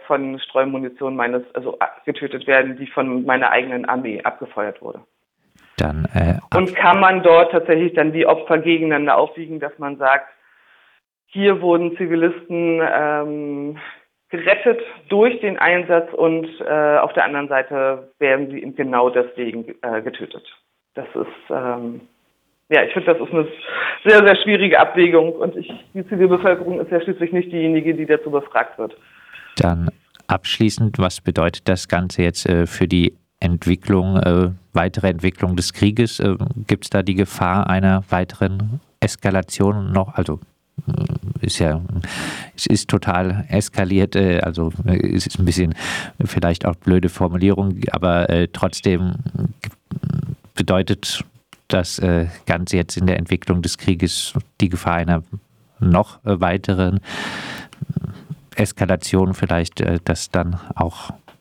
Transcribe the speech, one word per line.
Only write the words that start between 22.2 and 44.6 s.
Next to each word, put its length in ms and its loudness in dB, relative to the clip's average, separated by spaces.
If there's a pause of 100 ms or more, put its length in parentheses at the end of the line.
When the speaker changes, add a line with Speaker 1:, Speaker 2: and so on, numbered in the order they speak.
Speaker 1:
ja, 140 4
ich 100 -4
finde, 200 2
das 80 -2
ist 120 -8
eine 140 0 (580)
sehr, 200 10
sehr 120 10
schwierige 420 4
Abwägung 540 4
und 220 -4
ich, 160 -10 (220)
die 140 -8
Zivilbevölkerung 720 2
ist 120 -8
ja 100 2
schließlich 300 -4
nicht 200 -2
diejenige, 420 0
die 140 -6
dazu 240 0
befragt 480 -2
wird. 180 -8 (580)
Speaker 2:
Dann 340 0 (380)
abschließend, 720 0
was 220 -2
bedeutet 460 -2
das 200 0
Ganze 360 0
jetzt, 260 0
äh, 160 4
für 220 0
die 260 2 (260)
Entwicklung, 800 2
äh, 320 4 (240)
weitere 360 0
Entwicklung 460 0
des 180 -2
Krieges? 460 0
Äh, 180 0 (300)
gibt's 220 -2
da 140 0
die 120 -2
Gefahr 540 0
einer 400 2
weiteren 720 -2 (200)
Eskalation 920 -2
noch? 240 0
Also, 240 -2 (480)
äh, 580 -4
ist 120 -4
ja, 240 0 (720)
es 120 -6
ist 220 0
total 600 0
eskaliert, 680 0
äh, 260 4
also, 300 -2 (140)